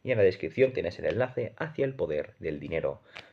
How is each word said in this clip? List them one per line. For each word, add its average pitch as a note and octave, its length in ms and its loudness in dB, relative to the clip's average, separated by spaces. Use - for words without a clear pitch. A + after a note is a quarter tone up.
Y B2+ 80 0
en A#2 80 0
la G2+ 40 6
descripción F#2 480 4
tienes F2 280 -4
el E2 60 -2
enlace A#2+ 520 -2
hacia C#3+ 280 -2
El C3+ 100 -4
Poder - 420 -4
del D#2 220 -6
Dinero. D2 420 -4